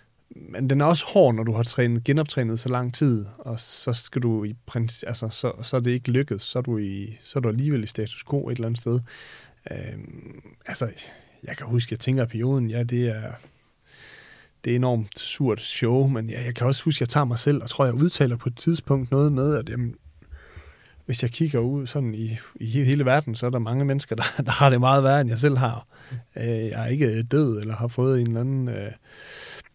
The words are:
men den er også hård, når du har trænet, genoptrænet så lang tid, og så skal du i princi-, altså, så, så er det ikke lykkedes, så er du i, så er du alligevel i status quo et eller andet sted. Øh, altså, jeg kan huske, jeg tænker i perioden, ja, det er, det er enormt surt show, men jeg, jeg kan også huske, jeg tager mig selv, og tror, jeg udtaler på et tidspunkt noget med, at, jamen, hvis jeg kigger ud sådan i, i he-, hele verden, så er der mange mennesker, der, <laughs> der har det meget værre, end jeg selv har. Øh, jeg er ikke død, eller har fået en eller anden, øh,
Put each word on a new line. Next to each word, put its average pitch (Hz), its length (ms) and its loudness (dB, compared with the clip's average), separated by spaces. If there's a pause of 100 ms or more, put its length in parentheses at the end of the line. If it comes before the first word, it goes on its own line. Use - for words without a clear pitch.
(300)
men - 400 -4
den 139 120 4
er 147 40 4
også 165 220 4
hård, 143 280 6
når 110 80 0
du 113 100 0
har 113 100 2
trænet, 120 400 0
genoptrænet 135 560 0
så 123 100 -6
lang 123 240 -2
tid, 117 320 2 (120)
og 117 220 -8
så - 340 -6
skal - 280 -4
du 113 220 0
i 107 120 -6 (160)
princi-, 117 360 -4
altså, 113 220 -6
så, 117 220 -4 (120)
så 135 140 -4
er 123 40 0
det 123 100 2
ikke 123 200 -2
lykkedes, 123 320 0
så - 160 -4
er 123 40 -2
du 120 140 -2
i, 101 460 -6
så - 160 -6
er - 20 0
du 120 80 0
alligevel 127 340 0
i 107 40 -6
status - 420 -8
quo 143 200 -2
et 123 60 -4
eller 117 120 -4
andet 117 140 -4
sted. 120 180 0 (720)
Øh, - 60 -10 (880)
altså, - 240 -4 (540)
jeg - 140 -10
kan 139 100 -12
huske, 117 260 0
jeg 117 60 -4
tænker 131 240 0
i 113 40 0
perioden, 120 420 0
ja, 120 140 -2
det 120 240 0
er, 110 240 -4 (1300)
det 120 60 0
er 120 40 2
enormt 123 440 0
surt - 420 -2
show, 127 460 2
men 113 220 -2
jeg, 120 160 -6
jeg 123 100 -6
kan 120 120 0
også 135 160 0
huske, 151 180 0
jeg 120 80 0
tager 147 160 2
mig 120 140 0
selv, 147 240 2
og 120 60 -8
tror, - 160 2
jeg 120 80 2
udtaler 135 440 2
på - 120 -6
et 120 80 -4
tidspunkt 139 540 0
noget 143 200 6
med, 139 240 2
at, 117 140 -4
jamen, 120 260 -4 (1120)
hvis 127 180 -2
jeg 120 80 0
kigger 147 280 2
ud 131 280 0
sådan 123 260 -2
i, 110 240 -4 (180)
i - 100 -8
he-, 123 180 2
hele 135 220 4
verden, 127 300 2
så 123 100 -4
er 123 40 0
der 127 100 0
mange 120 260 0
mennesker, 139 300 -2
der, 113 80 -2 (140)
<laughs> 139 80 -2
der - 60 0
har 143 180 6
det 123 100 6
meget 135 240 6
værre, 139 180 6
end 123 80 0
jeg 113 100 -2
selv 139 180 4
har. 117 300 0 (500)
Øh, 110 80 -4
jeg 113 380 -2
er 117 40 -2
ikke 120 360 2
død, 120 380 2
eller 110 140 -6
har 117 120 -2
fået 127 340 2
en 117 60 2
eller 117 140 0
anden, 131 280 -2
øh, 101 220 -6 (840)